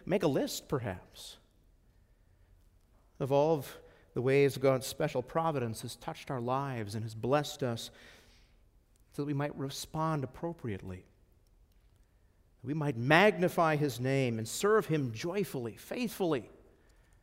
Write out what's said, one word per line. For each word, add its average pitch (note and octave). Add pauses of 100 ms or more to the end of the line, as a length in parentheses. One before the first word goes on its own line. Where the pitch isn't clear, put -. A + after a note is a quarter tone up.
make F#3+
a E3+
list, F3+
perhaps, - (1800)
of C3+
all D3
of C#3 (340)
the B2+
ways C3+
God's C3
special D3+
providence C#3
has B2
touched -
our C3
lives A#2+
and A2
has A2+
blessed C3+
us, A#2 (1200)
so D3
that C#3+
we D3
might C#3+
respond D3+
appropriately. A2 (1600)
We B2+
might D3
magnify E3+
his C#3+
name B2+
and A2
serve G#3+
him D3
joyfully, C3+
faithfully, F3+ (720)